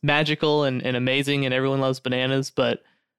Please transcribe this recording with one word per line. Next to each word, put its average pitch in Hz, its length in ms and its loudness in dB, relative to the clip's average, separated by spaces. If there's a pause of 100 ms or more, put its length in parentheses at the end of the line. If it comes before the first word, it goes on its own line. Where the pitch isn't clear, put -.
magical 151 640 2
and, 127 180 -2
and 123 140 -2
amazing, 135 480 0
and 127 80 0
everyone 135 260 0
loves 131 220 0
bananas, 131 500 -2
but 120 300 0 (380)